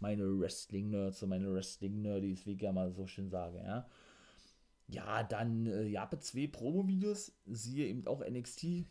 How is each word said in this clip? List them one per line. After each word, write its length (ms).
meine 240
Wrestling-Nerds 840
und 60
meine 240
Wrestling-Nerdies, 920
wie 100
ich 60
ja 120
mal 180
so 160
schön 220
sage, 300
ja. 280
Ja, 320
dann, 440
äh, 180
Jappe 360
zwei 280
Promo-Videos, 840
siehe 420
eben 200
auch 140
N 140
X 200
T 360